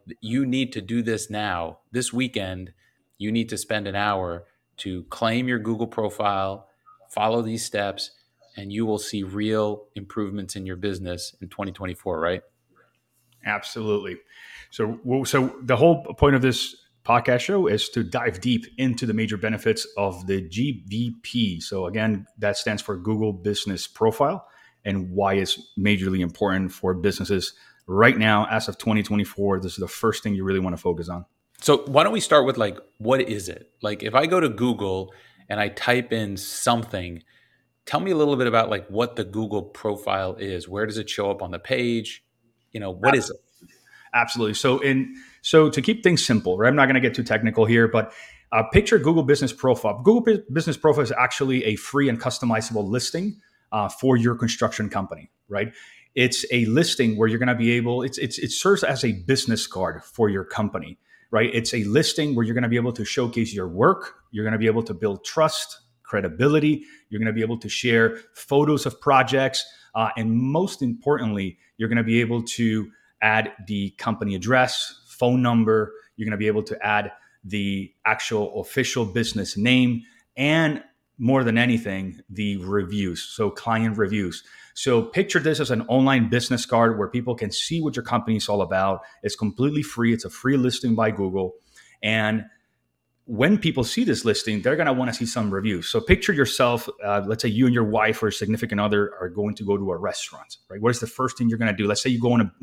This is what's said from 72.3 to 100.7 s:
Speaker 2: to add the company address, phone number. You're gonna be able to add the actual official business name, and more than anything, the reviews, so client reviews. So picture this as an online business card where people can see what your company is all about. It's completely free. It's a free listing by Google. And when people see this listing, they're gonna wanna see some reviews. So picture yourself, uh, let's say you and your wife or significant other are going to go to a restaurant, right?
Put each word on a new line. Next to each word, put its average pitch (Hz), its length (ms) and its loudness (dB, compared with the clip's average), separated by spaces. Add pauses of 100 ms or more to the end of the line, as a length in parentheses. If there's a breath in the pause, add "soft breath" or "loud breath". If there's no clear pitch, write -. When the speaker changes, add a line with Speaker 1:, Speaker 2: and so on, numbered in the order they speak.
Speaker 2:
to 110 480 -2 (320 soft breath)
add 110 320 2 (120)
the 101 260 -4
company 104 420 -4
address, 123 720 0
phone 127 340 0
number. 110 540 2 (220 loud breath)
You're 110 100 -6
gonna 107 100 -2
be 107 120 0
able 107 160 0
to - 220 -6
add 104 260 0 (300 soft breath)
the 98 480 -4 (140)
actual 107 560 -2
official 120 460 -2
business 107 500 -2
name, 123 460 2 (340 loud breath)
and 151 460 0 (360)
more 131 260 2
than 113 120 2
anything, 104 720 0
the 101 280 -4
reviews, 95 640 -2
so - 260 -4
client 113 480 -2
reviews. 101 460 -2 (320 loud breath)
So 120 280 2
picture 185 360 -2
this 151 220 2
as 127 100 -2
an 113 120 0
online 127 480 2
business 123 340 0
card 117 340 2
where 101 80 -2
people 123 280 -4
can 107 160 -6
see - 320 -4
what 151 120 -4
your 120 100 -6
company 113 320 -2
is 101 120 -4
all 104 140 0
about. 95 400 0 (200 loud breath)
It's - 140 -4
completely 139 460 0
free. 117 320 0
It's 110 100 -4
a 92 60 -10
free 135 260 0
listing 123 380 0
by 110 160 2
Google. 95 440 -2 (480 soft breath)
And 107 440 0 (800)
when 131 300 4
people 147 280 0
see 226 180 -2
this 165 220 0
listing, 107 380 0
they're 131 120 2
gonna 151 200 2
wanna 127 180 0
see 117 140 -4
some 107 260 -2
reviews. 98 360 -2
So 110 120 0
picture 185 320 2
yourself, 120 560 0 (160)
uh, 101 200 0
let's 110 180 -4
say 120 80 0
you 120 160 4
and 123 80 4
your 117 100 2
wife 107 380 2
or 107 80 0
significant 107 500 -2
other 104 400 2
are 92 80 -6
going 104 280 -4
to 107 80 -10
go 101 120 0
to 98 160 -4
a 82 40 -4
restaurant, - 600 -10 (120)
right? 98 120 -14